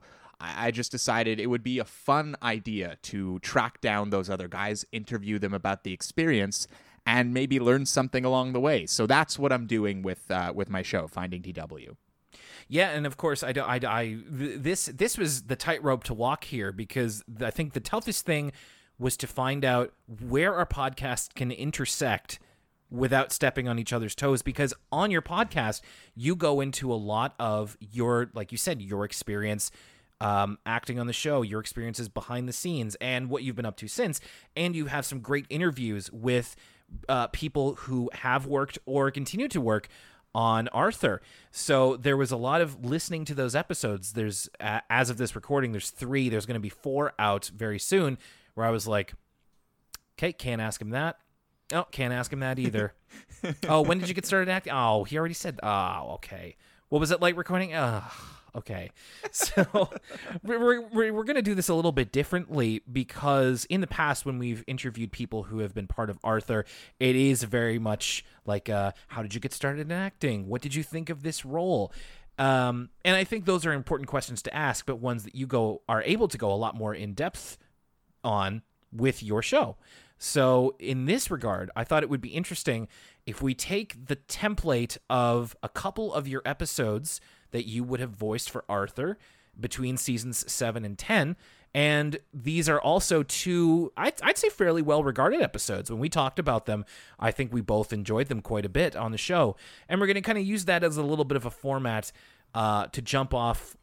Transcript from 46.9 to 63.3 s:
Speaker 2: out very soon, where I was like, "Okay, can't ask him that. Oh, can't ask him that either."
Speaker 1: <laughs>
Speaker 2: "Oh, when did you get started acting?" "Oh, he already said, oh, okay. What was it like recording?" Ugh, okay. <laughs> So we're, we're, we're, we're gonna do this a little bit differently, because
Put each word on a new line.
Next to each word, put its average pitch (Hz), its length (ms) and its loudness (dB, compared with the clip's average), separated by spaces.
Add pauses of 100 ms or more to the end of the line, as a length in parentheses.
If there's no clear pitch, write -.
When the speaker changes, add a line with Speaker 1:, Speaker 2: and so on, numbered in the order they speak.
Speaker 2:
out 101 360 2
very 107 240 -4
soon, 165 380 2 (380)
where 113 100 0
I 117 60 4
was 110 160 0
like, 104 260 2 (1040)
"Okay, 170 160 0
can't 117 280 -4
ask 110 200 -4
him 107 100 -6
that. 151 280 -2 (520)
Oh, 175 200 0
can't 123 220 -2
ask 123 200 -4
him 139 60 -6
that 131 200 -2
either." 107 340 0 (400)
Speaker 1:
<laughs> 170 360 -6
Speaker 2:
"Oh, 156 120 6
when 170 180 4
did 180 80 -2
you 180 80 -4
get 190 100 -6
started 190 260 2
acting?" 185 220 -2
"Oh, 113 300 4
he 139 160 -4
already 165 160 -2
said, - 280 -8
oh, 90 520 -2
okay. 85 400 -14 (340)
What 147 100 2
was 156 120 2
it 175 100 2
like 175 160 4
recording?" 180 360 -2
Ugh, 120 300 0 (520)
okay. 95 400 -8
<laughs> - 360 -14
So - 580 2 (540)
we're, 233 160 0
we're, 240 300 6
we're, 220 240 2
we're 220 100 -2
gonna 277 180 2
do 208 140 2
this 185 140 2
a 180 40 4
little 165 180 4
bit 131 200 0
differently, 139 800 0
because 131 720 2